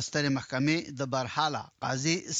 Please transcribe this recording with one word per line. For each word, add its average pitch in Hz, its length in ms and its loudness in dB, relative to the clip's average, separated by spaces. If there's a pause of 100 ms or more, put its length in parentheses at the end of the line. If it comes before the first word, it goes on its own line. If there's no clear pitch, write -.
سترې 147 320 2
محکمې 139 400 2 (200)
د 131 160 -2
برحاله 131 480 0 (220)
قاضي 135 320 2 (240)